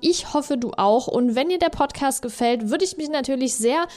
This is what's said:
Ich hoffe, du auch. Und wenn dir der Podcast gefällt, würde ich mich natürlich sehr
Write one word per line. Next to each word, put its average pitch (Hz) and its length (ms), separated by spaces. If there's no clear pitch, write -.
Ich - 320
hoffe, 294 240
du 233 180
auch. 214 300
Und 240 280
wenn 269 140
dir 370 100
der 330 120
Podcast 277 500
gefällt, 233 480
würde 320 160
ich 370 140
mich 302 100
natürlich 269 460
sehr 277 320